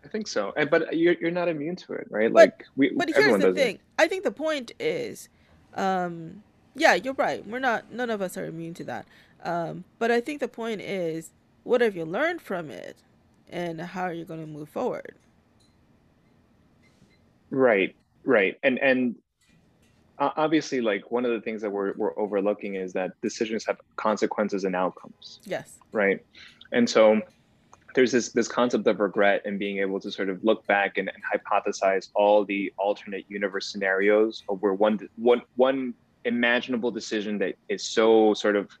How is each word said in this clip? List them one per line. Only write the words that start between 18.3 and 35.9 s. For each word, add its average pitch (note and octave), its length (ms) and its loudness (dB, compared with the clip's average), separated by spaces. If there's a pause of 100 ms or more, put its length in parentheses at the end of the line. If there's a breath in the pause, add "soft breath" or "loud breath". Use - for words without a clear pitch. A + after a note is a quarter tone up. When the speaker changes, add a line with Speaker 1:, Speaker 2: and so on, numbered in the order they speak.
Speaker 1:
And, B2+ 180 0
and B2+ 360 2 (1000)
o-, C#3 180 0
obviously, D#3 440 0
like, G2+ 300 -2
one B2 140 -2
of A#2+ 80 0
the A2 80 -2
things A2 220 -8
that G#2+ 80 -4
we're, G2 260 -2
we're G#2+ 220 -4
overlooking G2+ 560 -2
is F#2 200 -6
that F#2 180 -2 (100)
decisions A2 440 -4
have G2+ 120 -2 (180)
consequences G#2 680 -2
and F#2 120 -2
outcomes. - 680 -6
Speaker 2:
Yes. F3 340 -10 (140)
Speaker 1:
Right? - 320 0 (480 loud breath)
And A#2+ 160 4
so A2 320 6 (760)
there's B2+ 180 4
this, A#2+ 200 0
this A#2 160 0
concept A#2+ 380 0
of G#2+ 140 2
regret G2+ 440 2
and G2+ 140 -6
being G2+ 200 -4
able G2 220 -2
to G2+ 100 -10
sort G2 180 -6
of F#2 160 -6
look A2 220 0
back G2+ 320 0
and, F#2+ 100 -4
and - 140 -12 (200)
hypothesize G2+ 720 -2
all G#2 300 6
the G2 320 -4
alternate G2+ 520 -4
universe G2 440 -6
scenarios G2+ 760 2
of G2 120 -6
where G2+ 140 2
one, G#2+ 240 2 (180)
one, A#2+ 240 2 (140)
one C3 400 0 (300)